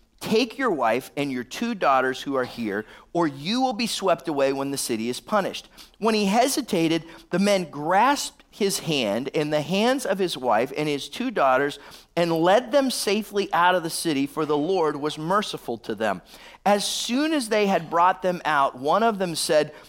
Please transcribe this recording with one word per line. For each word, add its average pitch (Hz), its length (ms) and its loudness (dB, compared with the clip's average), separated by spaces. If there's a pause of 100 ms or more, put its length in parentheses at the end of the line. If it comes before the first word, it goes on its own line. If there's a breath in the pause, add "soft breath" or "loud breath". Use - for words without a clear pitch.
(200 soft breath)
take 233 400 0
your 262 100 0
wife 127 480 0
and 143 140 -2
your 123 120 -4
two 233 300 -4
daughters 131 480 2
who 139 140 -4
are 127 100 0
here, 107 400 -4 (280 loud breath)
or 170 120 2
you 156 360 -4
will 254 120 0
be 214 140 -4
swept 175 400 -2
away 139 260 2
when 139 160 -4
the 139 80 -4
city 117 320 -4
is 123 100 -6
punished.' 180 500 -4 (280 loud breath)
When 220 160 0
he 208 120 2
hesitated, 190 800 2 (260 loud breath)
the 175 80 0
men 196 320 2
grasped 185 800 0
his - 280 -2
hand 131 560 0
and 151 160 0
the 151 100 0
hands 214 440 0
of 190 120 -2
his 185 200 -2
wife 123 400 2
and 151 100 -2
his 143 220 -4
two 247 200 -6
daughters 143 480 2 (380 loud breath)
and 170 160 2
led 190 400 4
them 269 180 2
safely 202 640 -2
out 175 240 4
of 170 80 0
the 165 60 -6
city, 147 360 -2
for 156 200 -4
the 151 100 0
Lord 156 400 0
was 147 220 -6
merciful 156 640 -2
to - 140 -8
them. 101 280 -2 (440 loud breath)
As 202 220 2
soon 294 460 -2
as 240 160 -2
they 208 180 2
had 170 220 0
brought 180 320 2
them 180 240 -2
out, 139 320 2
one 160 260 2
of 220 160 0
them 175 160 -2
said," 151 380 2 (160 loud breath)